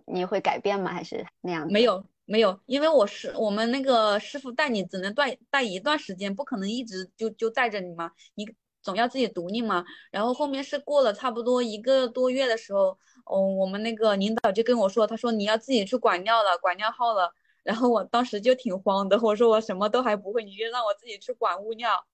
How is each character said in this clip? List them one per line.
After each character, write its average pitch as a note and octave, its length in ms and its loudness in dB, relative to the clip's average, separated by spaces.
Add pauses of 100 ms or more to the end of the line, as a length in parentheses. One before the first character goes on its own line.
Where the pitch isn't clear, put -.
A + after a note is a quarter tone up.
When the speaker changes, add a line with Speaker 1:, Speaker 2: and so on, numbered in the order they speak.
Speaker 1:
你 F3+ 180 -4
会 F#3+ 160 -2
改 - 160 0
变 G3+ 220 -2
吗？ F3+ 120 -4
还 F3 120 -8
是 - 200 -10 (180)
那 F3+ 100 -6
样 E3 160 -4
子？ F#3+ 40 -6
Speaker 2:
没 G#3 120 4
有， G3+ 200 2 (220)
没 G#3+ 140 0
有， G3 260 2
因 C4+ 160 -2
为 D#4 80 4
我 C4+ 160 6
是， - 320 -8
我 G#3+ 140 0
们 A3 180 -2
那 C4 140 -2
个 A3 340 4
师 B3 220 -10
傅 C4+ 120 -12
带 D4+ 160 0
你 A3 160 -2
只 F#3 140 -8
能 F#3+ 160 -6
带， C4+ 240 -2 (140)
带 C#4 100 2
一 G3+ 180 -2
段 D4 200 0
时 G3 160 -12
间， G3 180 -4
不 G3 100 -6
可 C4+ 140 -8
能 G3 100 -4
一 A#3+ 160 -4
直 F#3+ 320 -10
就， A3 140 -4
就 A3 220 -4
带 A#3+ 180 0
着 G#3 100 -6
你 F3+ 140 -10
嘛， E3 180 -8 (220)
你 G#3 140 -10 (340)
总 F#3 140 -6
要 A3+ 120 2
自 C4 120 -6
己 A#3+ 80 2
独 F3 200 -8
立 G#3+ 140 -4
嘛。 F#3+ 240 -2 (240)
然 G#3 160 -2
后 B3 80 0
后 D4 140 -2
面 C4+ 160 -4
是 C#4 160 -6
过 C#4+ 240 2
了 G#3+ 100 4
差 B3+ 160 -6
不 A#3 140 -4
多 B3 180 2
一 A3 160 -4
个 B3+ 300 2
多 B3+ 240 0
月 C4 160 0
的 A3+ 100 2
时 A3+ 160 -10
候， G3 240 2 (280)
哦， - 140 0
我 F#3+ 280 2
们 G3+ 160 -4
那 A3+ 100 -2
个 G#3+ 220 2
领 G3 180 0
导 A3 180 2
就 G#3 120 2
跟 B3 120 2
我 G#3 140 4
说， G#3+ 160 2
他 G#3+ 100 -2
说 A#3+ 180 -4
：“你 G#3+ 100 0
要 G#3 120 2
自 A#3 160 -4
己 A3 140 2
去 A3 100 -2
管 G3 280 2
料 A3+ 180 4
了， F#3+ 160 4
管 F3 200 0
料 G#3+ 120 -2
号 A#3 240 0
了。” F#3 180 0 (320)
然 G3 100 -2
后 A#3 140 2
我 A3 160 4
当 A#3 220 0
时 G#3 160 -6
就 B3 140 6
挺 G#3 220 -4
慌 G3 300 0
的， G3 140 6
我 A3 120 4
说 A3+ 180 4
：“我 A3 100 6
什 A3 120 -4
么 F#3+ 140 0
都 A#3+ 160 2
还 G#3+ 140 0
不 G3+ 160 -8
会， A3+ 100 -2
你 G3 100 -20
就 G#3 120 -6
让 A#3+ 180 -4
我 G#3 120 0
自 - 100 -20
己 G#3+ 120 -14
去 G3 140 -12
管 G3+ 320 -4
物 A3 80 -8
料。” G#3+ 420 -2